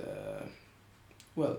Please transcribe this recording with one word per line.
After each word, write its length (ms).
uh, 380
well, 240